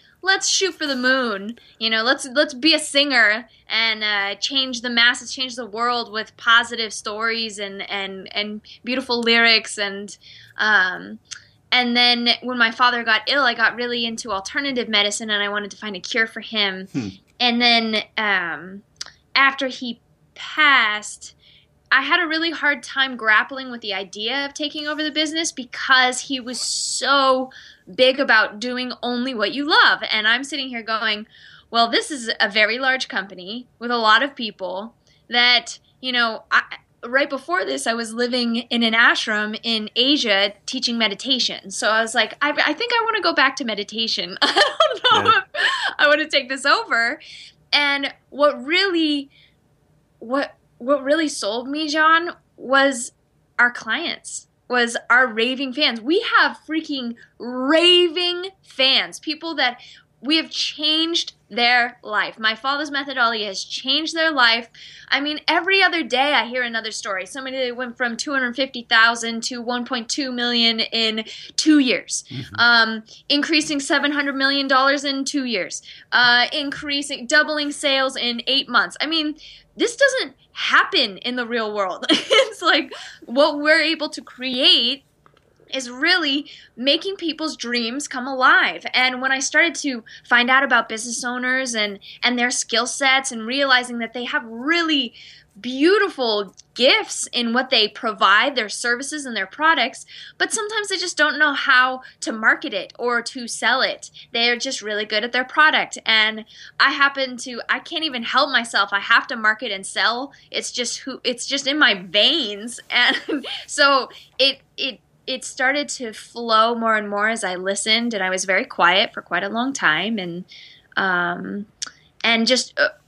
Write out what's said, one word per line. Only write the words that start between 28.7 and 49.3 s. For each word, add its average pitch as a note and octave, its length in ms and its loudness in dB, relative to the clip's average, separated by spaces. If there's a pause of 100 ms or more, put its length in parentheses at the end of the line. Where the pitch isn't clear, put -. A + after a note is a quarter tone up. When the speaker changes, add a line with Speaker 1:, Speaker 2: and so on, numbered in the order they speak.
Speaker 1:
only B3 320 -2
what G#3 200 0
you C#4+ 140 -4
love. D#4 320 6 (120)
And G#3+ 160 0
I'm A#3+ 160 2
sitting C#4 260 -6
here A#3+ 140 -8
going, G#3+ 420 -2 (460)
"Well, A#3 180 4
this D#4+ 220 0
is A#3 280 -6
a G#3+ 100 2
very G#3+ 280 2
large C4 300 -2
company G3 600 -10 (120)
with A#3+ 120 -6
a A#3+ 60 0
lot A3 260 6
of C#4 120 -4
people G3 580 -8 (360)
that, A#3+ 500 2 (220)
you C4 100 -8
know, A#3 400 -2
I, B3 100 2 (440)
right C4+ 240 0
before E4+ 340 -4
this, C#4 220 -4
I A#3 80 0
was A#3 200 -6
living A#3+ 420 -2
in A#3+ 260 -2
an A3+ 120 2
ashram A3+ 680 2
in A3 340 -4
Asia A3 580 2 (120)
teaching A#3+ 320 -4
meditation." G#3+ 720 -2
So G#3 220 -2
I A3 100 2
was A3+ 140 -4
like, A3 260 0
"I, D4 80 2 (160)
I D4+ 80 0
think A#4+ 180 -4
I A#4 140 2
wanna A4 160 0
go E4+ 140 2
back C4+ 220 2
to C#4 80 -6
meditation." G#3 760 -4
<laughs> - 20 -2
I D4 120 2 (500)
don't A4+ 220 4
know A#4+ 60 4
Speaker 2:
Yeah. G#4 60 6
Speaker 1:
if - 320 -2 (300)
I D4 80 4
wanna D4+ 200 4
take C4+ 220 -2
this C4+ 160 -4
over. C#4+ 540 2 (520)
And C#4 400 2 (200)
what B3+ 340 2
really, D#4+ 640 0 (880)